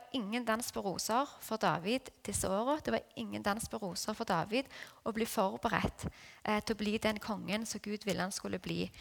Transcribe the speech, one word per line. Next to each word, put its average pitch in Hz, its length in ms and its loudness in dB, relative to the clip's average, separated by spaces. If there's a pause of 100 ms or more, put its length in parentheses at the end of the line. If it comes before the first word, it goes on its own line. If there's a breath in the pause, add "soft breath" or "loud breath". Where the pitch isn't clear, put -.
(120)
ingen 233 320 0
dans 226 280 0
på 226 80 -4
roser 214 480 2 (160)
for 220 160 -2
David 180 480 2 (160)
disse 196 240 0
årene. 240 320 2
Det 233 120 0
var 226 80 4 (160)
ingen 214 260 -4
dans 214 260 0
på - 140 -4
roser 202 340 -4
for 240 80 -4
David 202 400 2 (400 loud breath)
å - 80 -2
bli 220 160 0
forberedt, 202 800 2 (380 loud breath)
eh, 214 200 4
til - 100 0
å 202 40 -2
bli 214 200 2
den 214 220 2
kongen 196 460 -2
som - 180 -6
Gud 208 220 -4
ville 175 160 2
han 190 100 -2
skulle 196 260 -4
bli. 170 280 0 (140 loud breath)